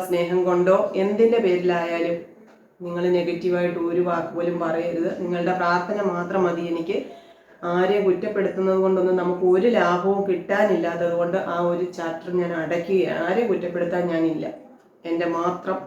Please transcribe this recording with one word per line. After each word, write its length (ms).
സ്നേഹം 340
കൊണ്ടോ 280
എന്തിൻ്റെ 440
പേരിലായാലും 720
നിങ്ങൾ 200
നെഗറ്റീവായിട്ട് 640
ഒരു 160
വാക്ക് 300
പോലും 260
പറയരുത്. 480
നിങ്ങളുടെ 360
പ്രാർത്ഥന 400
മാത്രം 340
മതി 240
എനിക്ക്. 260
ആരെയും 340
കുറ്റപ്പെടുത്തുന്നത് 800
കൊണ്ടൊന്നും 360
നമുക്ക് 240
ഒരു 220
ലാഭവും 520
കിട്ടാനില്ലാത്തത് 920
കൊണ്ട് 160
ആ 20
ഒരു 120
ചാപ്റ്റർ 320
ഞാൻ 100
അടയ്ക്കുകയാണ്. 640
ആരെയും 260
കുറ്റപ്പെടുത്താൻ 500
ഞാനില്ല, 340
എൻ്റെ 160
മാത്രം 400